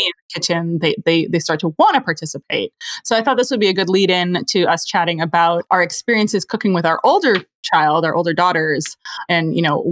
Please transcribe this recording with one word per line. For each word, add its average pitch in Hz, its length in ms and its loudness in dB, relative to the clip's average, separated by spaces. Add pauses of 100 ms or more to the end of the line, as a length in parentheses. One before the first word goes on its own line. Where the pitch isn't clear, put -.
in 175 120 -4
the - 180 -20
kitchen, 170 460 -2
they, 156 240 0
they, 165 220 2
they 170 120 0
start 156 220 -2
to 160 180 -2
wanna 339 220 4
participate. 156 720 -6 (320)
So 233 100 0
I 220 80 2
thought 269 140 0
this 254 160 0
would 226 80 -2
be 202 80 2
a 185 60 2
good 180 140 -2
lead 185 220 2
in 180 380 0
to 175 160 0
us 170 200 0
chatting 170 360 -2
about 170 500 2
our 185 120 2
experiences 214 600 0
cooking 214 280 -2
with 170 140 0
our 165 180 2
older 285 320 4 (260)
child, 156 420 2
our 156 120 0
older 170 180 0
daughters, 160 600 0 (320)
and, 165 260 0
you 170 80 0
know, 147 300 0